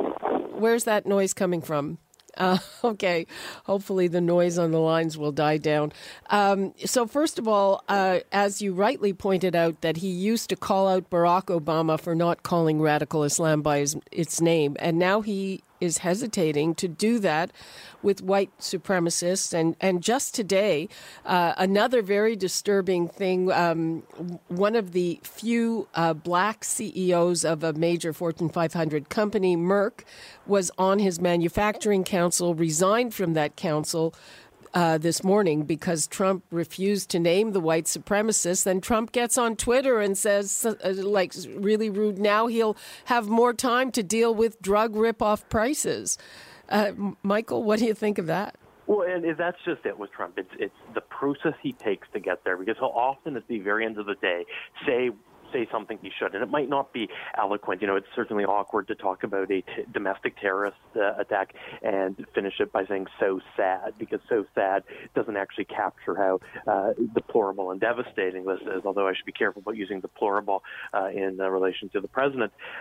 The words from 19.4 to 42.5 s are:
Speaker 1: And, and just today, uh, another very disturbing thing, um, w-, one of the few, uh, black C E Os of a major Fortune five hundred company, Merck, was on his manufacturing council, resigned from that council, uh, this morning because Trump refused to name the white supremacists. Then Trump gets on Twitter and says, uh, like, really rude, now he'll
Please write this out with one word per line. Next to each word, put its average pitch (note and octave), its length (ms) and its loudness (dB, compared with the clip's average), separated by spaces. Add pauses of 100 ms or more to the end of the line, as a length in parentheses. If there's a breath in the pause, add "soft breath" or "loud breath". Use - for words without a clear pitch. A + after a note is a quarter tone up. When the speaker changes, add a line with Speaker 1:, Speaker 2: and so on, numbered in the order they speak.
Speaker 1:
And, E3 280 2
and F#3 200 2
just A#3+ 320 0
today, F#3+ 540 2 (380 loud breath)
uh, F3 320 4
another G#3+ 440 4
very G3+ 360 2
disturbing F#3 720 0
thing, F#3 420 0
um, E3 520 0 (140)
w-, F3 300 -10
one G3+ 300 2
of F#3 160 -2
the F3 300 0
few, A3+ 680 -2
uh, E3 200 2
black F3+ 500 -2
C - 320 -6
E F3+ 180 2
Os F3 300 2
of E3 180 0
a D#3+ 120 0
major E3 400 0
Fortune E3 340 -2
five E3 260 -2
hundred D3+ 360 -2
company, G3+ 480 2
Merck, G3 480 0 (420 loud breath)
was G3 300 2
on F#3+ 220 4
his F#3 200 2
manufacturing F#3 840 2
council, F3 500 0
resigned F#3 580 2
from F3 200 -2
that D3+ 240 0
council, D#3+ 580 -2 (600 loud breath)
uh, E3 220 4
this D#3+ 260 0
morning F#3 400 4
because D#3 420 -2
Trump F#3+ 460 0
refused F#3 580 -2
to F#3+ 80 0
name F#3 360 4
the F#3+ 80 0
white D#3+ 240 2
supremacists. G3 800 0
Then F#3 160 2
Trump A3+ 320 0
gets A#3+ 240 0
on A#3 180 0
Twitter B3 460 2
and G3 160 0
says, G3+ 480 0
uh, A3 100 0 (220)
like, G3 360 0 (220)
really G#3+ 340 2
rude, G3+ 300 0
now G#3 280 4
he'll A3+ 280 0 (300 loud breath)